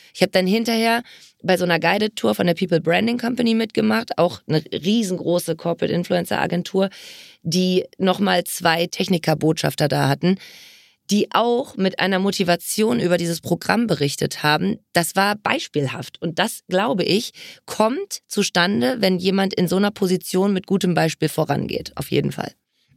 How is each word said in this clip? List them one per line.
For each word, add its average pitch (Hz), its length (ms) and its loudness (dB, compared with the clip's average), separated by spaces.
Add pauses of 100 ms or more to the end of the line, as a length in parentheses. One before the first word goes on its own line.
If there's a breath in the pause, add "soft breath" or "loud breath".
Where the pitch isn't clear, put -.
(120 loud breath)
Ich - 100 0
hab 185 100 0
dann 185 140 4
hinterher 226 560 0 (400 loud breath)
bei 180 140 2
so 185 60 0
einer 170 160 2
Guided 196 380 0
Tour 214 180 0
von 190 120 0
der 170 80 4
People 170 260 2
Branding 196 380 0
Company 233 360 0
mitgemacht, 220 640 0
auch 175 300 0
eine 151 240 2
riesengroße 175 840 0
Corporate - 400 -4
Influencer 175 460 0
Agentur, 190 480 0 (540 loud breath)
die 180 420 0 (140)
nochmal 185 440 2
zwei 170 440 0
Techniker-Botschafter 160 1000 0
da 143 220 2
hatten, 170 280 2 (760 loud breath)
die 208 200 2
auch 240 440 0
mit 190 240 0
einer 185 180 2
Motivation 196 800 0
über 175 200 2
dieses 170 220 -2
Programm 196 460 0
berichtet 143 560 -2
haben. 156 360 0 (160)
Das 170 200 0
war 202 220 2
beispielhaft 147 840 -4
und 170 200 -4
das, 214 280 -2
glaube 196 360 0
ich, 214 260 0 (360 loud breath)
kommt 262 600 -2
zustande, 208 720 0
wenn 185 220 2
jemand 190 340 0
in 180 140 2
so 180 80 0
einer 208 160 2
Position 190 600 0
mit 185 140 -2
gutem 180 280 0
Beispiel 160 340 0
vorangeht, - 680 -2
auf - 160 -8
jeden 143 220 0
Fall. - 180 -8 (460)